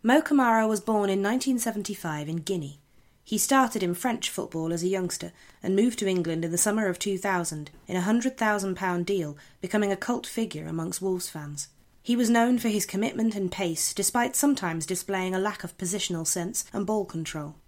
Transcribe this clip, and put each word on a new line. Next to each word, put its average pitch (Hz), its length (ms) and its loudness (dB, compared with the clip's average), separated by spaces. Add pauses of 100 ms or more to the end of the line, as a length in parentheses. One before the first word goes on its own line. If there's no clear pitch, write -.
Mo 254 180 8
Camara 233 460 4
was 214 140 2
born 208 280 2
in 196 140 2
nineteen 247 380 2
seventy-five 190 680 -4
in 165 100 -2
Guinea. 151 420 -6 (420)
He - 160 -4
started 254 460 2
in 175 100 0
French 233 340 -4
football 165 440 -4
as 165 100 -2
a 180 60 0
youngster 180 420 -2 (320)
and 190 140 2
moved 226 240 4
to 202 80 0
England 165 360 0
in 165 60 -2
the 170 80 -2
summer 214 300 2
of 175 100 -2
two 196 180 -2
thousand 175 540 -2 (160)
in 170 80 -6
a 185 60 2
hundred 226 360 2
thousand 202 380 0
pound 175 320 0
deal, 165 300 -2 (240)
becoming 202 320 0
a 190 40 0
cult - 300 -4
figure 156 400 -4
amongst 160 360 -4
Wolves 185 260 -2
fans. 147 400 -10 (340)
He 240 140 2
was 233 140 4
known 233 280 6
for 226 100 0
his 208 180 0
commitment 220 500 -2
and 185 160 -2
pace, 170 420 -2
despite 208 400 0
sometimes 175 520 2
displaying 185 460 -2
a 185 60 0
lack 202 240 -2
of - 160 -12
positional 175 480 -2
sense - 460 -2
and 208 140 -2
ball 214 180 0
control. 156 500 -8 (140)